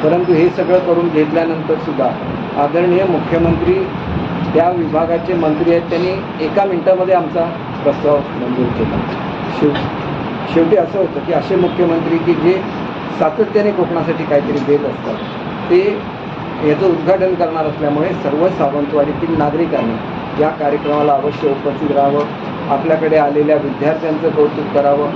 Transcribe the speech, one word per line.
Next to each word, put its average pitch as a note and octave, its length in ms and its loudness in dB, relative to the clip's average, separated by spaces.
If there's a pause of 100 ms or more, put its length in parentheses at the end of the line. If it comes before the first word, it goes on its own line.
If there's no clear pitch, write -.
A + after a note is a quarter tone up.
परंतु F3 260 4
हे E3 160 6
सगळं F3+ 300 2
करून E3+ 300 2
घेतल्यानंतरसुद्धा D#3 1000 0 (480)
आदरणीय F3 460 2
मुख्यमंत्री E3+ 840 2 (640)
त्या E3 160 4
विभागाचे E3 640 -2
मंत्री E3 380 2
आहेत, E3+ 100 2
त्यांनी F3 640 -4
एका G3 200 0
मिनिटामध्ये F#3 480 2
आमचा E3 380 0 (320)
प्रस्ताव D3 340 2
मंजूर B2+ 480 -2
केला. A2+ 320 -2 (600)
शेव-, C#3+ 160 2 (800)
शेवटी E3 220 4
असं F3+ 240 0
होतं D#3+ 200 -2
की E3+ 140 -4
असे E3+ 220 0
मुख्यमंत्री E3 600 0
की E3+ 160 2
जे F3 280 2 (580)
सातत्याने G#3 520 2
कोकणासाठी E3 520 -2
काहीतरी C#3+ 440 0
देत C#3+ 120 4
असतात, B2 360 -4 (540)
ते G3 280 4 (720)
याचं F3+ 200 2
उद्घाटन F#3 440 2
करणार D#3+ 320 0
असल्यामुळे D3 440 -2
सर्व D#3+ 400 0
सावंतवाडीतील D3 880 0
नागरिकांनी D3 560 0 (480)
या D3+ 80 2
कार्यक्रमाला D3 640 0
अवश्य C#3+ 360 0
उपस्थित C#3+ 420 -2
राहावं, C#3+ 300 2 (480)
आपल्याकडे D#3 480 2
आलेल्या D3 380 4
विद्यार्थ्यांचं D#3 760 0
कौतुक D3+ 440 0
करावं C#3+ 420 2